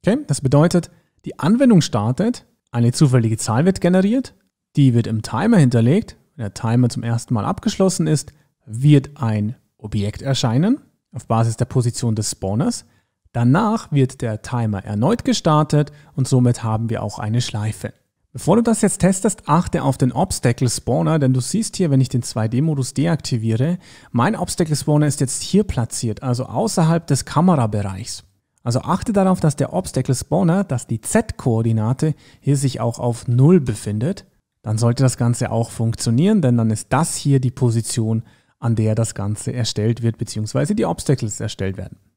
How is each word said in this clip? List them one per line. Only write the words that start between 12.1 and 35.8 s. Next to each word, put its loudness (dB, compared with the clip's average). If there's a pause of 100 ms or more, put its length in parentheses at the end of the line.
des -4
Spawners. -2 (460)
Danach 0
wird 0
der -6
Timer -4
erneut 0
gestartet 2 (220)
und -2
somit 2
haben -2
wir -4
auch -8
eine -2
Schleife. -6 (400)
Bevor 2
du 4
das 2
jetzt 0
testest, 0
achte 0
auf 0
den 0
Obstacle 0
Spawner, 0
denn 2
du 2
siehst -4
hier, 0
wenn 4
ich 2
den -2
zwei -4
D 0
Modus -2
deaktiviere, 0 (320)
mein 2
Obstacle -2
Spawner 2
ist -2
jetzt -2
hier 2
platziert, -4
also -2
außerhalb 0
des -2
Kamerabereichs. 0 (400)
Also 0
achte -2
darauf, 2
dass 2
der -2
Obstacle -2
Spawner, 0
dass -6
die -4
Z-Koordinate 0 (240)
hier 0
sich -2
auch -4
auf -4
null 6
befindet. -6 (360)
Dann -4
sollte 2
das 2
Ganze 0
auch -2
funktionieren, 0